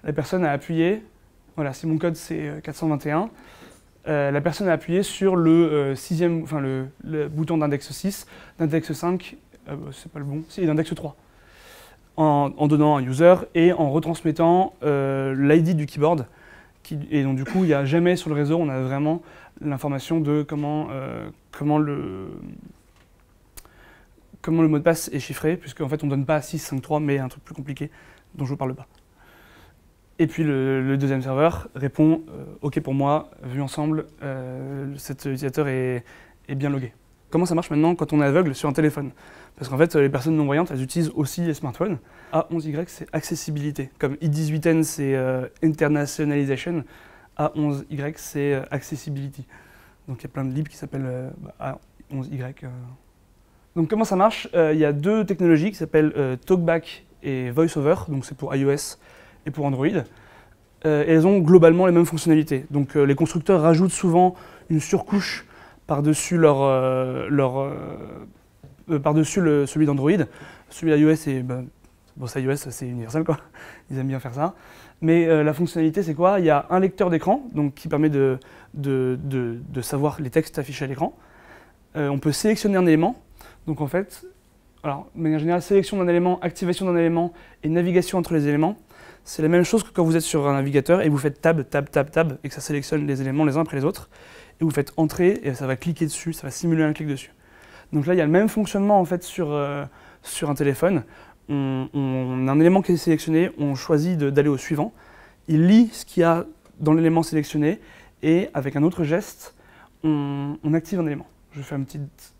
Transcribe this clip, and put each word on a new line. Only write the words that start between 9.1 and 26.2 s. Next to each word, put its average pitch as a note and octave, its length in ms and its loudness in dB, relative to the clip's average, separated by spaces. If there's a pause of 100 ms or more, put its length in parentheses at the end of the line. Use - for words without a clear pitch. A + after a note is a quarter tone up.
euh, C#3+ 80 -10 (160)
c'est - 180 -18
pas - 80 -14
le C#3+ 60 -10
bon, C#3+ 240 -8
c'est - 140 -6
l'index D#3+ 300 0
trois, D#3 220 -10 (1000)
en, C#3+ 400 2
en D3+ 100 0
donnant D3+ 300 4
un C3 80 -2
user D#3 320 6 (180)
et E3+ 180 6
en D3+ 200 0
retransmettant, E3 920 2
euh, C3+ 540 -2
l'I C#3+ 260 6
D F3 120 2
du D3+ 120 0
keyboard. D3 400 0 (560)
Qui, D#3 160 -10 (120)
et D3 120 2
donc C3+ 140 0
du C3 80 -4
coup, F3+ 140 -2
il F#3 80 2
n'y D3+ 80 4
a C#3 100 0
jamais E3+ 320 2
sur E3+ 140 -8
le D3+ 40 -2
réseau, D3 240 0
on E3 100 0
a C3 120 -4
vraiment C#3+ 400 -2 (400)
l'information C#3+ 600 -4
de D3+ 240 0
comment, D3 480 -4
euh, A#2+ 360 -10 (220)
comment D3 280 0
le, F#2+ 500 -4 (2000)
comment E3 220 2
le D#3+ 60 6
mot D3+ 100 2
de C#3+ 60 -4
passe E3 280 0
est C#3+ 60 -6
chiffré, D3+ 380 -4
puisqu'en C#3+ 320 -10
fait, D3+ 160 -4
on - 20 -2
donne C#3 180 0